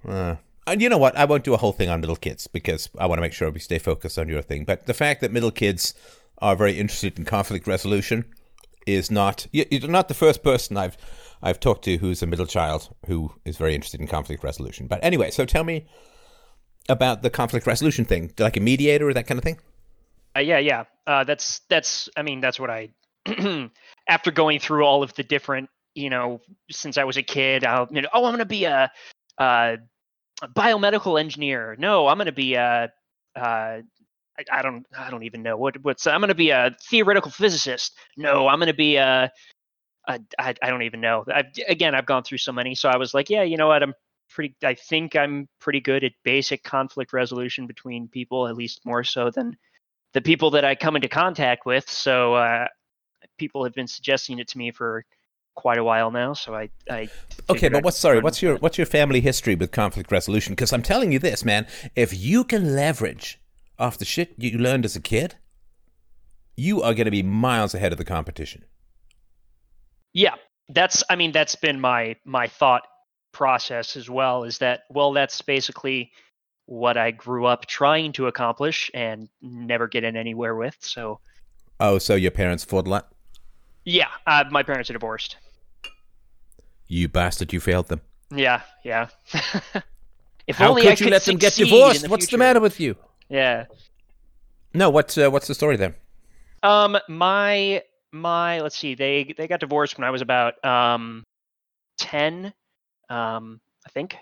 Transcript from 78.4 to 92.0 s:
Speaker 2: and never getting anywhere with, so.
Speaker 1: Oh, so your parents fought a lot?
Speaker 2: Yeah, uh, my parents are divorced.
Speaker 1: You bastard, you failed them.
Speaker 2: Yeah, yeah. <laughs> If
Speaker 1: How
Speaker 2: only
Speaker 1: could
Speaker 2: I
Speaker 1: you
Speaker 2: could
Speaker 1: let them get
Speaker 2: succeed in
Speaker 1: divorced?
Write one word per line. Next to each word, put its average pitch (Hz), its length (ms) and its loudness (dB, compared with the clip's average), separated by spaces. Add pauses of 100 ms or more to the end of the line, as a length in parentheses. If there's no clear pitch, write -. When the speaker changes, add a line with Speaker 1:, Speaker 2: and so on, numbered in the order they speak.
Speaker 2:
and 110 340 -8 (140)
never 120 460 -4
getting 113 280 -4
anywhere 113 380 -6
with, 117 260 -8
so. 110 400 -10 (600)
Speaker 1:
Oh, 101 180 4
so - 160 0
your 92 160 4
parents 90 340 -2
fought 92 220 -2
a 92 40 -4
lot? 101 220 -4 (720)
Speaker 2:
Yeah, 175 240 2 (180)
uh, 147 240 6
my 143 120 2
parents 135 280 -4
are - 40 -10
divorced. 113 420 -8 (1500)
Speaker 1:
You 87 180 0
bastard, 87 440 -2
you 87 80 -4
failed 90 280 0
them. 80 120 -6 (340)
Speaker 2:
Yeah, 127 280 2 (220)
yeah. 117 240 -4 (240)
<laughs> - 500 -6 (640)
If 147 100 -2
Speaker 1:
How 285 140 8
Speaker 2:
only 247 100 6
Speaker 1:
could 214 80 10
Speaker 2:
I - 40 12
Speaker 1:
you 202 40 6
Speaker 2:
could 208 140 4
Speaker 1:
let 190 160 6
them 190 100 2
get 190 160 6
Speaker 2:
succeed 196 180 4
in 226 80 10
Speaker 1:
divorced? 247 260 10